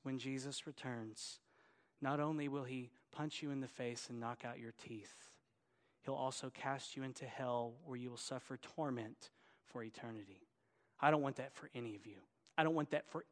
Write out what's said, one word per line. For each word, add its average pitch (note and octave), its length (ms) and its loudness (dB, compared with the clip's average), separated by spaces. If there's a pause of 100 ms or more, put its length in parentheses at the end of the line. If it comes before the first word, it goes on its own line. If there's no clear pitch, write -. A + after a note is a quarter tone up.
when C3+ 160 -2
Jesus C3+ 480 -4
returns, A#2+ 720 -6 (600)
not C#3+ 200 4
only D3+ 280 2
will C#3 160 0
he B2+ 260 -4 (220)
punch D3+ 300 -2
you D3 80 0
in C#3 100 2
the C3 80 -2
face A#2+ 420 -2
and A#2+ 100 -4
knock A#2 240 -2
out A#2+ 140 -4
your A#2 140 -10
teeth, - 580 -12 (720)
he'll C3+ 120 0
also C3 360 0
cast - 460 -2
you C3+ 60 -2
into C3 220 -6
hell A#2+ 500 0 (120)
where C3 100 -4
you B2 140 -4
will A#2+ 80 -8
suffer C3 400 -6
torment A#2+ 720 -2 (340)
for - 180 -6
eternity. A2 640 -8 (540)
I C#3+ 100 10
don't D3+ 120 8
want C3+ 140 2
that C3+ 180 -4
for - 200 -12
any A#2 200 -4
of G2+ 120 -12
you. G#2 100 -12 (420)
I D#3+ 40 10
don't D#3+ 120 10
want D3+ 160 6
that D3 180 4
for E3+ 240 -4